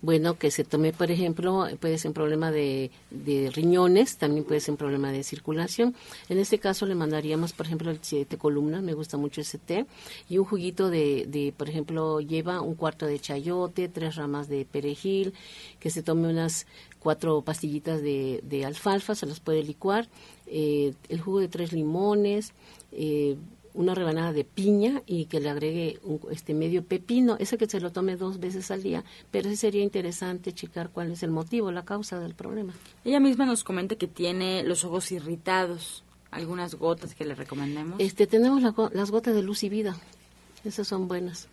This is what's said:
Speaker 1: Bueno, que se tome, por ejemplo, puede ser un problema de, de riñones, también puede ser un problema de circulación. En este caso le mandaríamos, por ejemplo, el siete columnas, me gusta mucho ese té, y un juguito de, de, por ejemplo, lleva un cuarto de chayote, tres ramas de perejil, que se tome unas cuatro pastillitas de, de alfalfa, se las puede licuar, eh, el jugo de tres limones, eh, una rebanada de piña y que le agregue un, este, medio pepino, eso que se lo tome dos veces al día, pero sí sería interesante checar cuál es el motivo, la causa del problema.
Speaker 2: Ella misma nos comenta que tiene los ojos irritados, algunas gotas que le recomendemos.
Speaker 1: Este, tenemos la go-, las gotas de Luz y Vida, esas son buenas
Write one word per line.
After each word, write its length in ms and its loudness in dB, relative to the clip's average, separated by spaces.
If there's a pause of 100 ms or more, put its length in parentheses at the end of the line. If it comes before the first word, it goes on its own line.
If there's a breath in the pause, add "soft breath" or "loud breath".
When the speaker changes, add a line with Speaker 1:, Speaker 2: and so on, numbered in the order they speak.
Speaker 1:
Bueno, 340 4
que 160 2
se 140 0
tome, 280 2
por 200 2
ejemplo, 560 2 (100)
puede 180 0
ser 120 -2
un 60 -4
problema 360 2
de, 400 0 (200 loud breath)
de 440 0
riñones, 640 6
también 260 2
puede 160 2
ser 140 -2
un 40 -2
problema 360 0
de 100 -4
circulación. 720 0 (340 loud breath)
En 100 2
este 200 2
caso 280 0
le 100 0
mandaríamos, 560 0
por 140 -6
ejemplo, 220 -4
el 140 -4
siete 340 -2
columnas, 460 0
me 120 -2
gusta 220 -6
mucho 240 -4
ese 180 -8
té, 280 -2 (420 loud breath)
y 100 0
un 60 4
juguito 460 0
de, 380 2
de, 280 -2
por 120 -6
ejemplo, 520 -2
lleva 420 -2
un 120 -2
cuarto 320 -2
de 140 -2
chayote, 680 -2
tres 280 -4
ramas 320 -4
de 160 -2
perejil, 680 -2 (440 loud breath)
que 120 -4
se 120 -6
tome 260 2
unas 380 0 (320 loud breath)
cuatro 440 2
pastillitas 600 -4
de, 400 0
de 220 -4
alfalfa, 500 0
se 120 -6
las 120 -8
puede 240 0
licuar, 460 -2 (400 loud breath)
eh, 460 0 (160)
el 100 -4
jugo 180 0
de 80 2
tres 260 -4
limones, 840 2 (360 loud breath)
eh, 460 0 (380)
una 200 2
rebanada 400 0
de 100 2
piña 640 4
y 180 -2
que 160 -2
le 80 0
agregue 560 -2
un, 160 -4 (100)
este, 220 -6
medio 320 0
pepino, 540 2
eso 180 -2
que 100 2
se 140 -2
lo 100 -4
tome 260 -2
dos 220 -4
veces 320 -6
al 120 -4
día, 200 -2 (280 loud breath)
pero 180 0
sí 80 -2
sería 260 2
interesante 720 -4
checar 380 -8
cuál 200 -6
es 120 -6
el 80 -2
motivo, 420 -2
la 100 -6
causa 380 -6
del 140 -8
problema. 400 -8 (280 loud breath)
Speaker 2:
Ella 160 2
misma 280 6
nos 180 0
comenta 320 -2
que 100 -4
tiene 560 -2
los 220 0
ojos 260 -4
irritados, 920 -2 (260)
algunas 440 -6
gotas 400 -2
que 100 -8
le 100 -6
recomendemos. 640 -6
Speaker 1:
Este, 280 4
tenemos 340 6
la 120 6
go-, 200 2
las 180 0
gotas 240 2
de 80 4
Luz 200 -2
y 80 0
Vida, 260 -2 (720)
esas 200 -4
son 220 -2
buenas 440 -6